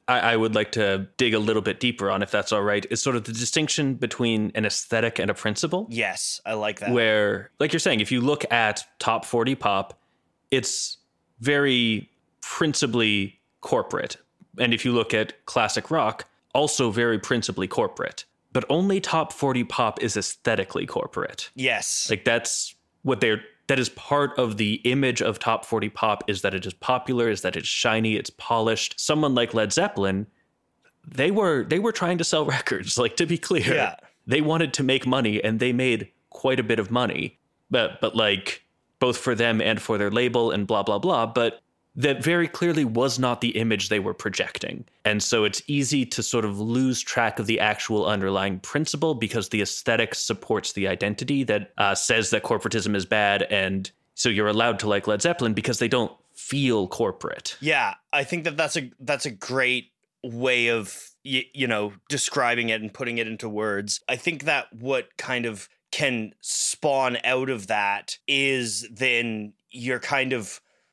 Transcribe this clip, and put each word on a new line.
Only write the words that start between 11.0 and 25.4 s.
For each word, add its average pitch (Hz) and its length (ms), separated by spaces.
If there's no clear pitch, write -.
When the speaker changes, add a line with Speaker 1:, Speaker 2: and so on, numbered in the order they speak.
Speaker 1:
very 123 720
principally 113 840
corporate. - 560
And 120 160
if 110 100
you 127 80
look 117 220
at 110 320
classic 110 460
rock, 123 340
also 139 360
very 113 300
principally 98 480
corporate. - 560
But 127 160
only 190 320
Top 160 320
forty 131 300
Pop - 400
is 113 140
aesthetically 98 720
corporate. - 680
Speaker 2:
Yes. 123 560
Speaker 1:
Like, 107 140
that's - 500
what 131 180
they're, 110 220
that 139 100
is 120 120
part 143 460
of 117 200
the 107 180
image 127 380
of 107 160
Top 113 260